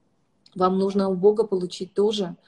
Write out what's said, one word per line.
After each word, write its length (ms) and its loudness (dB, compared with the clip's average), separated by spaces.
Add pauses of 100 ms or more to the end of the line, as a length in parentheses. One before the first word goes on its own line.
(540)
Вам 240 2
нужно 300 0
у 60 -2
Бога 300 4
получить 480 -6
тоже, 420 -2 (120)